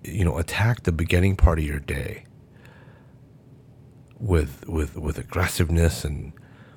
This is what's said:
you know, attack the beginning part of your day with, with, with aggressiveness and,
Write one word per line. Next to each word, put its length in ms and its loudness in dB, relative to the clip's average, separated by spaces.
you 220 0
know, 140 2
attack 440 0
the 80 2
beginning 440 2
part 240 4
of 40 0
your 160 -4
day 460 -8
with, 480 0
with, 300 -4
with 220 -6
aggressiveness 840 0
and, 300 -8